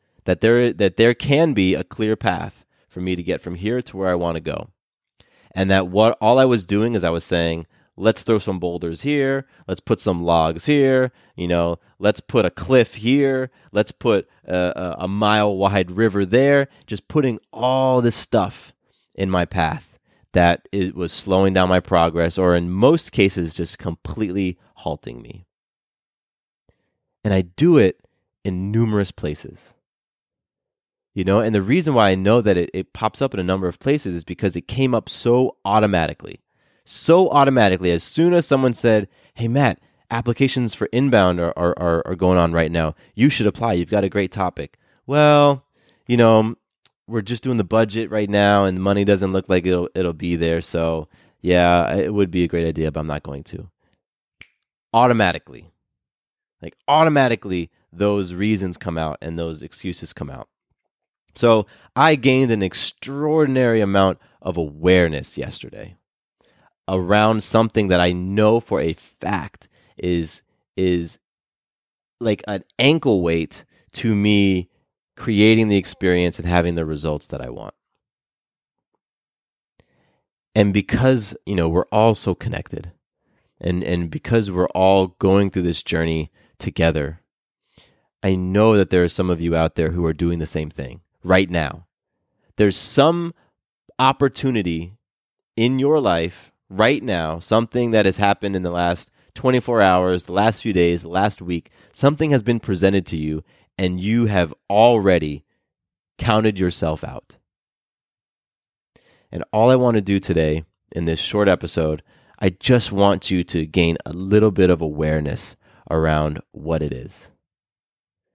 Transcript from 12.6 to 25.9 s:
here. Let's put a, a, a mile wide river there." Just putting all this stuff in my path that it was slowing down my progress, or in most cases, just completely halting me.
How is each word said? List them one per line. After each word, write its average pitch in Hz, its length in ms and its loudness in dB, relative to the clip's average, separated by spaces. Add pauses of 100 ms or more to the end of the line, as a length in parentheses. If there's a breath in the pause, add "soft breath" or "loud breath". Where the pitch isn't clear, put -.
here. 131 540 -2 (220 soft breath)
Let's 104 200 -2
put 104 380 -2 (160)
a, - 100 -6
a, 90 440 -4
a 92 80 -6
mile 104 480 0
wide 95 340 0
river 101 380 0
there." 135 400 2 (180 soft breath)
Just - 220 -12
putting 131 320 -2 (120)
all 127 500 0
this 117 140 0
stuff - 600 -4 (400)
in 95 140 -4
my 90 140 0
path 80 560 -6 (320)
that 87 400 2
it 95 240 -4
was 85 160 -6
slowing 95 420 0
down 92 140 2
my 92 120 2
progress, 85 580 0
or 90 180 2
in 87 140 -2
most 123 420 2
cases, 95 440 0
just - 220 -10
completely 92 800 -6 (180)
halting 120 460 -12
me. 107 240 -20 (1800)